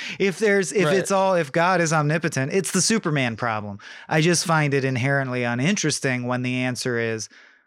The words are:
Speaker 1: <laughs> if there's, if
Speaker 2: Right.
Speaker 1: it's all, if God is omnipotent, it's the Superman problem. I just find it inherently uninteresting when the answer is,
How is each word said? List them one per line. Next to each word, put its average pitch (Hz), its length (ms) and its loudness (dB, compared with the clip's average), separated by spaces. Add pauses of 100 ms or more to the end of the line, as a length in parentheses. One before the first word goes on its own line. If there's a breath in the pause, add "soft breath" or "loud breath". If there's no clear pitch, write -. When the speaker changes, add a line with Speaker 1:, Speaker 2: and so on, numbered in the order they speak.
Speaker 1:
<laughs> - 120 -10
if 190 220 0
there's, 202 320 2
if 196 140 4
Speaker 2:
Right. 151 100 4
Speaker 1:
it's 180 160 0
all, 190 240 2
if 151 160 -2
God 170 280 2
is 160 120 0
omnipotent, 151 600 0
it's 190 200 0
the 185 100 0
Superman 135 540 0
problem. 107 420 -4 (300 loud breath)
I 160 120 2
just 165 240 2
find 156 300 2
it 135 100 0
inherently 131 600 0
uninteresting 127 840 -2
when 123 160 -2
the 127 140 -2
answer 127 420 -2
is, 113 300 -4 (380 loud breath)